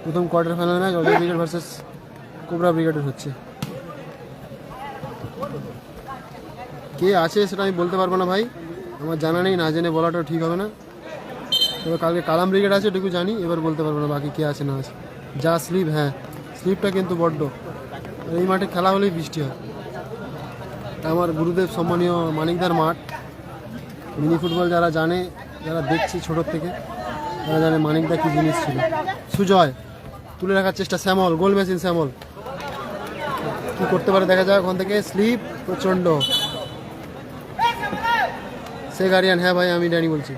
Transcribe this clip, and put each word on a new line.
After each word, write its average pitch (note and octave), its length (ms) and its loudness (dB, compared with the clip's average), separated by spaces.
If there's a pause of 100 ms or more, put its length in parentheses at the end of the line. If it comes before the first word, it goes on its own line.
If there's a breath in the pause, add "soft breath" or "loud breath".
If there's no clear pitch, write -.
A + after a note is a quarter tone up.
প্রথম E3 260 0
কোয়ার্টার E3+ 280 2
ফাইনাল F3 240 2
ম্যাচ F#3+ 180 2
অজয় - 180 6
ব্রিগেড F3 220 2
ভার্সেস E3 260 -2 (800)
কোবরা F3 280 4
ব্রিগেডের D#3+ 320 2
হচ্ছে। C3+ 200 -6 (3750)
কে F3 100 4 (160)
আছে E3+ 160 2 (100)
সেটা G3 160 -4
আমি G3 140 0
বলতে F3 200 0
পারবো F#3 200 2
না F3+ 120 2
ভাই, G3+ 100 2 (600)
আমার D#3+ 220 -2
জানা E3 220 2
নেই, F#3+ 140 4
না E3 140 2
জেনে E3+ 220 2
বলাটাও E3 340 2
ঠিক E3 160 0
হবে E3+ 160 0
না। G#3 40 -4 (1160)
তবে E3 220 0
কালকে E3+ 240 2
কালাম E3+ 240 4
ব্রিগেড G3 240 4
আছে G3 140 2
এটুকু F#3 260 0
জানি, F3+ 160 2 (120)
এবার E3+ 220 0
বলতে D#3+ 200 0
পারবো D3+ 160 0
না D3 120 0
বাকি C#3+ 220 -2
কে D#3 140 0
আছে C#3+ 180 -4
না C#3 120 0
আছে। C3 120 -10 (500)
যা E3 100 4 (120)
স্লিপ, F3 300 2
হ্যাঁ D3 160 2 (480)
স্লিপটা G3 380 0
কিন্তু F3+ 260 0
বড্ড। E3 180 2 (880)
আর E3 140 -4
এই F3+ 100 4
মাঠে F#3+ 240 2
খেলা F#3 200 4
হলেই G3 220 4
বৃষ্টি D#3+ 280 -4
হয়। C3 120 -4 (1400)
তা - 140 -6
আমার F3 140 4 (100)
গুরুদেব E3+ 380 2
সম্মানীয় F3 380 2 (240)
মানিকদার E3+ 420 2
মাঠ, E3 160 4 (1200)
মিনি D#3+ 220 4
ফুটবল F3 320 2
যারা E3+ 140 6 (100)
জানে, E3 200 2 (480)
যারা E3 140 -2 (100)
দেখছি D#3 260 2 (100)
ছোটোর D#3+ 260 0
থেকে, E3 160 -2 (760)
তারা D#3 200 2
জানে D#3+ 120 4 (100)
মানিকদা D#3+ 360 2
কী D#3+ 140 2
জিনিস D#3 280 4
ছিল। C#3 120 -2 (600)
সুজয় F3+ 340 6 (680)
তুলে F#3 200 -2
রাখার F#3+ 220 2
চেষ্টা, F#3 240 -2
শ্যামল, F#3+ 280 6 (100)
গোল G3 160 6
মেশিন F#3 260 0
শ্যামল। E3+ 240 2 (1700)
কী F#3+ 160 0
করতে F#3 220 2
পারে F#3+ 160 6
দেখা F#3 180 6
যায় G3+ 140 6
ওখান F#3 180 0
থেকে, G3 140 0 (160)
স্লিপ G#3+ 300 4 (260)
প্রচণ্ড। F#3 400 2 (3000)
শেখ F#3+ 220 4
আরিয়ান, F#3 240 6
হ্যাঁ F3+ 140 6
ভাই F3+ 200 4
আমি F3 160 4
ড্যানি E3 220 4
বলছি। C#3 240 -4